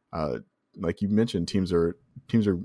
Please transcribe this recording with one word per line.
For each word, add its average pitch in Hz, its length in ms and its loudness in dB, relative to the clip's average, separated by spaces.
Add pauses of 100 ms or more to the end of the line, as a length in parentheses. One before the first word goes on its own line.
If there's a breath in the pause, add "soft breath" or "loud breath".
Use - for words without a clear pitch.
(120)
uh, 71 280 -4 (380)
like 117 220 -4
you 101 80 0
mentioned, 110 400 0
teams 92 240 0
are, 85 240 2 (320)
teams 110 180 2
are 90 180 2